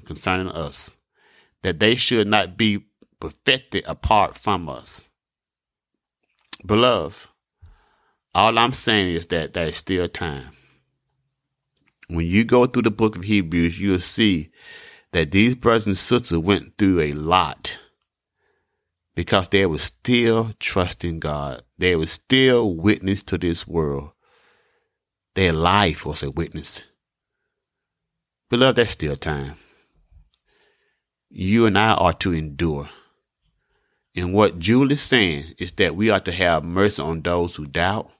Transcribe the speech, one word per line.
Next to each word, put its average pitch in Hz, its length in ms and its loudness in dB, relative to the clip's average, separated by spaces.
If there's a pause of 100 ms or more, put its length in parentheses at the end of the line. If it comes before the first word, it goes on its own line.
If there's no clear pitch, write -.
concerning 92 440 -4
us, - 420 -10 (720)
that 90 180 -4
they 110 140 4
should 113 340 0
not 98 300 0
be 104 260 0 (340)
perfected - 680 -4
apart 92 500 0
from 90 320 -4
us. - 360 -14 (1600)
Beloved, 104 600 0 (1080)
all 110 200 4
I'm 120 160 4
saying 101 440 0
is 82 100 -6
that 80 260 -2
there 85 140 -4
is 76 120 -6
still 90 280 -2
time. 71 440 -10 (1600)
When 82 180 -4
you 95 200 2
go 123 220 4
through 123 160 0
the 110 100 2
book 107 240 -2
of 87 80 -12
Hebrews, 87 560 0
you'll 95 180 0
see 87 520 0 (600)
that 80 220 -2
these 117 240 4
brothers 113 320 2
and 98 100 0
sisters 120 400 0
went 92 400 -2
through 95 220 4
a 73 140 -2
lot 80 680 -2 (1400)
because 92 320 0
they 98 180 4
were 78 120 -2
still 113 840 0
trusting 87 580 -4
God. 71 440 -8 (160)
They 90 180 2
were 80 100 -2
still 123 720 2
witness 95 480 0
to 92 140 -4
this 85 280 -4
world. 71 460 -4 (1200)
Their 92 180 2
life 85 540 2
was 73 160 -8
a 71 80 -6
witness. 76 540 -10 (1700)
Beloved, 123 260 4
there's 117 140 4
still 71 260 -6
time. 69 380 -6 (1700)
You 107 380 2
and 101 100 2
I 107 180 4
are 90 180 2
to 90 200 -2
endure. 76 560 -4 (1300)
And 90 200 -2
what 101 240 4
Julie 123 340 4
is 147 80 -2
saying 82 560 0
is 85 160 -10
that 85 240 0
we 110 140 2
are 98 100 2
to 90 120 -6
have 85 320 2
mercy 95 360 0
on 80 220 -6
those 87 340 -2
who 76 80 -10
doubt. 85 560 -4